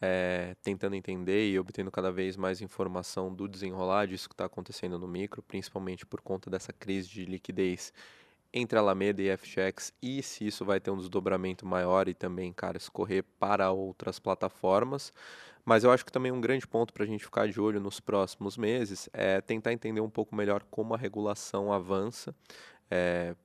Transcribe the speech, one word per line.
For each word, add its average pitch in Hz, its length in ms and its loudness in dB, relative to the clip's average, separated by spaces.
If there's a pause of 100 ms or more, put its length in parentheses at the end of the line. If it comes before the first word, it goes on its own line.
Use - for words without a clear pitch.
é, 90 600 0
tentando 98 340 -2
entender 95 540 2
e 95 80 4
obtendo 95 320 -4
cada 92 200 0
vez 92 280 -2
mais 95 240 -2
informação 92 720 -4
do 98 120 -6
desenrolar 95 600 0
disso 92 240 -8
que - 60 -20
tá 95 100 -4
acontecendo 90 520 -8
no 90 80 -10
micro, 92 360 -8
principalmente 92 640 -8
por - 160 -10
conta 95 260 -6
dessa 92 240 -6
crise 98 380 -4
de 92 160 -10
liquidez 92 680 -2 (580)
entre 117 280 0
Alameda 98 420 4
e 98 80 2
F 95 180 0
T - 140 -4
X, - 400 -2
e 131 220 -4
se - 240 -6
isso - 180 -4
vai 95 160 2
ter 101 100 -4
um 98 60 0
desdobramento 92 680 -2
maior 92 420 4
e 90 60 0
também, 90 360 -4
cara, 87 280 -6
escorrer 98 440 -2 (160)
para 98 320 4
outras 95 480 -4
plataformas. 98 920 2 (540)
Mas 113 180 8
eu 123 60 12
acho 127 120 8
que - 80 -18
também 127 220 0
um 127 80 -4
grande 127 260 0
ponto 117 280 0
pra 104 100 -2
gente 104 180 -4
ficar 107 240 2
de 101 140 -2
olho 107 180 2
nos 98 220 -6
próximos 98 560 0
meses 107 560 -2
é 95 300 2
tentar 113 320 -2
entender 110 260 -4
um 110 80 0
pouco 107 260 -4
melhor 101 360 2
como 113 240 -2
a - 20 0
regulação 104 720 -2
avança, 98 640 -2 (560)
é, 87 440 0 (100)